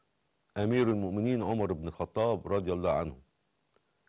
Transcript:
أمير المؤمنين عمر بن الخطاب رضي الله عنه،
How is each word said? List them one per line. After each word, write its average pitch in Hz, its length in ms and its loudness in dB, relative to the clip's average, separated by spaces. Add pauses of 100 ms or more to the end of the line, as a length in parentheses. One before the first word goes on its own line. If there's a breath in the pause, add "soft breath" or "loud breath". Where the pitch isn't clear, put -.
(580)
أمير 117 320 4
المؤمنين 104 540 0
عمر 101 300 0
بن 80 140 -6
الخطاب 104 600 -2
رضي 92 260 0
الله 87 180 0
عنه، 73 280 -2 (880)